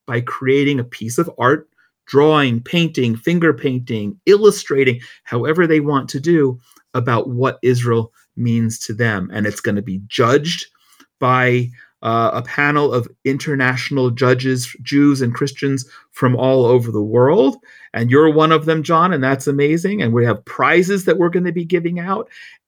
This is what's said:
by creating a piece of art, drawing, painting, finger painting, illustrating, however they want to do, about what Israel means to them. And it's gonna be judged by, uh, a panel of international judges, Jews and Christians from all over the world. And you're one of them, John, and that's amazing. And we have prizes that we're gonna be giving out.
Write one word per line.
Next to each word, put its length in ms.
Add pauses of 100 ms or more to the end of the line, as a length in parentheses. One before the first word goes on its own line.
by 160
creating 580
a 60
piece 320
of 200
art, 300 (380)
drawing, 560
painting, 560
finger 360
painting, 720
illustrating, 760 (240)
however 420
they 140
want 280
to 100
do, 400 (340)
about 360
what 320
Israel 520 (240)
means 420
to 140
them. 400
And 120
it's 160
gonna 200
be 260
judged 600 (520)
by, 520 (320)
uh, 320
a 80
panel 500
of 140 (160)
international 880
judges, 720
Jews 400
and 100
Christians 560 (220)
from 240
all 300
over 260
the 100
world. 560 (380)
And 160
you're 200
one 200
of 140
them, 180
John, 280
and 120
that's 240
amazing. 560
And 100
we 100
have 220
prizes 600
that 120
we're 120
gonna 220
be 140
giving 340
out. 300 (380)